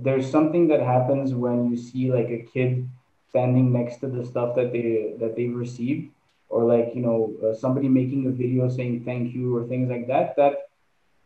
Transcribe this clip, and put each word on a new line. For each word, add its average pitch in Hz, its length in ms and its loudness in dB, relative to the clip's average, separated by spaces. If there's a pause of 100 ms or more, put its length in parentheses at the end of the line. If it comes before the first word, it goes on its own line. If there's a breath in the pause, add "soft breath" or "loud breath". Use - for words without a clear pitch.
there's 131 260 0
something 156 380 4
that 143 140 4
happens 127 520 2
when 120 380 0
you 120 40 -2
see, 127 360 -2
like, 117 180 0
a 117 140 -6 (100)
kid 127 340 0 (420)
standing 127 420 4
next 120 300 -2
to 135 60 -6
the 123 180 -6
stuff 120 320 -2
that 120 160 0
they, 113 440 -2
that 113 200 -4
they've 120 180 -2
received, 123 560 -6 (380)
or, 117 160 2
like, 117 280 4
you 123 80 -4
know, 113 320 0 (100)
uh, 110 120 2
somebody 135 320 0
making 131 400 2
a - 20 -2
video 123 400 0
saying 123 360 -4
thank 123 280 -4
you 123 220 -2
or 117 80 -2
things 127 260 -2
like 120 180 -6
that, 143 280 0
that 143 320 2 (580)